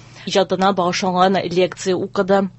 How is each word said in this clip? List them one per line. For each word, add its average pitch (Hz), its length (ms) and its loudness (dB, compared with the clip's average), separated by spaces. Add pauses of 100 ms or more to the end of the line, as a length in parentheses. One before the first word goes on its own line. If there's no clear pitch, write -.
(260)
иҗатына 190 480 0
багышланган 180 760 0
лекция 180 480 -2
укыды. 196 640 0